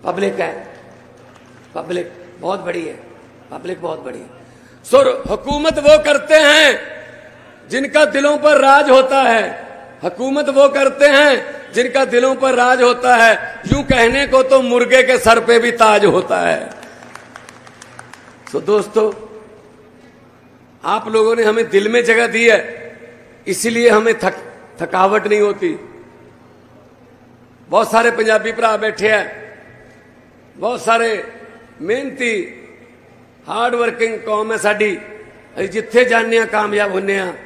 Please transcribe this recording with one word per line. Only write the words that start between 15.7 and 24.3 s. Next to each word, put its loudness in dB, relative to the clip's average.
ताज 4
होता 0
है। -2
सो -4
दोस्तों, -2
आप -4
लोगों 2
ने 0
हमें 0
दिल 2
में 2
जगह 2
दी 2
है, -2
इसीलिए 0
हमें 2
थक-, -8